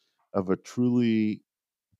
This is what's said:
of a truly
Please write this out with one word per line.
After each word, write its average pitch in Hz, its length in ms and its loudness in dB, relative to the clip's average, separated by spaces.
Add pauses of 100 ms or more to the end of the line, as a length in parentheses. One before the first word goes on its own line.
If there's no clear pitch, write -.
(340)
of 95 160 -2
a 92 80 2
truly 120 840 0 (580)